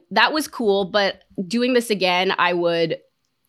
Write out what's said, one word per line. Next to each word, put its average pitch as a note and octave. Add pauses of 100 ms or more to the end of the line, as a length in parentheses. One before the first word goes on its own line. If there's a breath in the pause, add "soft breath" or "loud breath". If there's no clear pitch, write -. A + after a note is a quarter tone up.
(100)
that A3+
was D4+
cool, G3+
but G3 (240)
doing A#3+
this A#3+
again, F#3
I F3+
would E3+ (500)